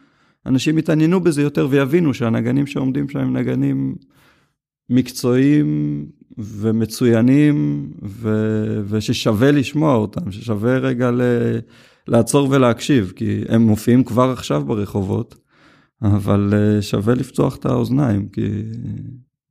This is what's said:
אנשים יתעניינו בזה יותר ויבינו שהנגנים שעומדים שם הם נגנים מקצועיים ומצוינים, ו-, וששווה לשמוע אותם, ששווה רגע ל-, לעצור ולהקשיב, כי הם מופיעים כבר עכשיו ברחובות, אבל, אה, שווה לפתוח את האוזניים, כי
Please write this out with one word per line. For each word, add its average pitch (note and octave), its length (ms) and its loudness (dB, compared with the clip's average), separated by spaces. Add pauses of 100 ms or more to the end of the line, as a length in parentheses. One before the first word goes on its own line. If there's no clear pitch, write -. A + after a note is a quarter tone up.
(460)
אנשים C3 320 0
יתעניינו D#3+ 420 2
בזה E3 220 0
יותר D3 280 0
ויבינו C#3 440 2
שהנגנים A#2 540 0
שעומדים C#3 420 -4
שם C#3+ 100 -8
הם C3 180 -2
נגנים C3+ 580 -2 (960)
מקצועיים C#3+ 1160 0 (320)
ומצוינים, B2 1500 2 (140)
ו-, G#2+ 840 -2
וששווה A2 680 0
לשמוע D3 440 2
אותם, G#2+ 360 -2
ששווה A2+ 460 -2
רגע B2+ 340 -2
ל-, A#2+ 480 0 (480)
לעצור C3+ 440 2
ולהקשיב, B2 640 2
כי G#2 340 -4
הם A2+ 120 4
מופיעים A#2 420 4
כבר B2+ 280 0
עכשיו C#3+ 340 -4
ברחובות, G#2 720 -4 (640)
אבל, G2+ 520 2
אה, G#2 280 4
שווה A2 340 0
לפתוח C3+ 400 -2
את - 100 -14
האוזניים, A#2+ 640 0
כי A2 120 -8 (1080)